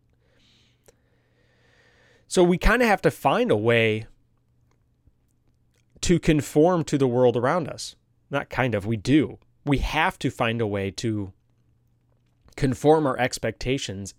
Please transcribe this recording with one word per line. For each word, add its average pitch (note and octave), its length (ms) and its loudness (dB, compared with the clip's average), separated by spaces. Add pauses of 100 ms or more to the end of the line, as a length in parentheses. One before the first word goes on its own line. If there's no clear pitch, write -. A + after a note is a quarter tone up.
(2250)
So F#3 160 4
we F3 140 4
kinda A#3 280 2
have G3+ 180 2
to D#3 80 2
find G3 380 0
a A#2+ 80 2
way A2 480 0 (2000)
to E3+ 180 2
conform D#3+ 640 2
to - 140 -4
the C3+ 100 2
world B2 280 2
around C#3 340 -2
us. - 260 -14 (340)
Not C#3+ 200 -6
kind B2 260 -2
of, G2 100 -4
we A2+ 120 -4
do. A2+ 420 0 (260)
We C#3 140 0
have E3 400 -2
to C#3 100 -4
find A#2 320 -2
a A2 60 -2
way G2 240 -4
to G#2 420 -6 (1200)
conform D3 520 2
our B2 100 -4
expectations A2+ 1000 -6